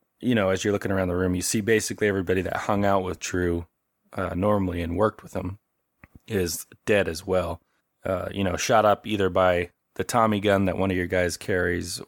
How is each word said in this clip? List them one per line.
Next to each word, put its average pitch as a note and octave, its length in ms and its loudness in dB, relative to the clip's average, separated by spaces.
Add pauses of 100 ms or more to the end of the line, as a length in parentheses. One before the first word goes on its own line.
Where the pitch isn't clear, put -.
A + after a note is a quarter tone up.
(200)
you B2 160 0
know, G2 140 2
as F#2+ 140 0
you're G#2 100 2
looking G2 180 -2
around F#2+ 160 0
the F2 80 -2
room, F2+ 200 2
you F2+ 60 -2
see A2 200 -2
basically G#2+ 460 0
everybody F#2+ 340 0
that E2+ 140 -4
hung G2+ 300 -2
out G2 180 2
with F2+ 160 -6
Drew, F2 460 -2 (480)
uh, F2+ 220 -4
normally F#2 460 0
and E2+ 160 -4
worked G#2+ 260 0
with - 100 -20
him F#2+ 240 -6 (720)
is F2+ 400 -2 (180)
dead G2+ 220 4
as E2 180 -8
well. F2 340 -2 (460)
Uh, F#2 260 -4
you G2 120 -4
know, F2+ 120 -2
shot G#2+ 300 4
up G#2 220 2
either G2 220 0
by F2+ 420 2 (240)
the G2 80 -4
Tommy A2 360 2
gun G2 260 2
that F#2 120 0
one F#2+ 140 0
of F#2 60 -2
your F2+ 100 -2
guys F2+ 300 0
carries F2 680 -2